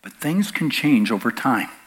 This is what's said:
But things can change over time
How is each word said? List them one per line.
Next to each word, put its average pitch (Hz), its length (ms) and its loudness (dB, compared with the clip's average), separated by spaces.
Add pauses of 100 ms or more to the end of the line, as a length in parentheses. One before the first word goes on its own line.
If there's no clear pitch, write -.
But - 120 -20
things 180 380 -2
can 156 180 -2
change 120 400 2
over 113 220 0
time 113 380 -2 (180)